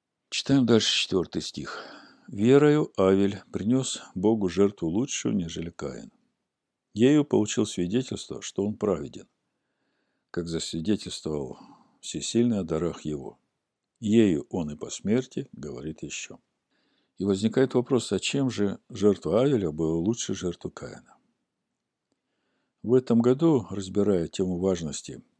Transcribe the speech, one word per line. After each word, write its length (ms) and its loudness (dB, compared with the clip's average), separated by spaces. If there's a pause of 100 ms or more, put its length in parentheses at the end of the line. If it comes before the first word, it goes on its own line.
(300)
Читаем 360 2
дальше 300 4
четвертый 460 -2
стих. 420 -10 (440)
«Верою 720 4
Авель 440 4 (100)
принес 500 -2 (140)
Богу 320 2
жертву 400 0
лучшую, 480 -4
нежели 340 -6
Каин. 420 -12 (840)
Ею 320 6
получил 400 2
свидетельство, 760 -6
что 240 -4
он 100 -4
праведен, 520 -4 (1040)
как 160 -6
засвидетельствовал 1120 -6 (440)
Всесильный 580 -2
о 40 -4
дарах 380 -4
его. 380 -10 (600)
Ею 500 4
он 220 -4
и 40 -10
по 160 -12
смерти 600 -4
говорит 520 -12
еще». 360 -14 (800)
И 80 -4
возникает 480 2
вопрос, 400 0
а 60 0
чем 300 0
же 300 -2 (100)
жертва 520 2
Авеля 300 2
была 240 0
лучше 380 -2
жертвы 380 -8
Каина? 460 -16 (1600)
В 120 0
этом 280 4
году, 500 4
разбирая 580 0
тему 280 -2
важности 640 -4 (180)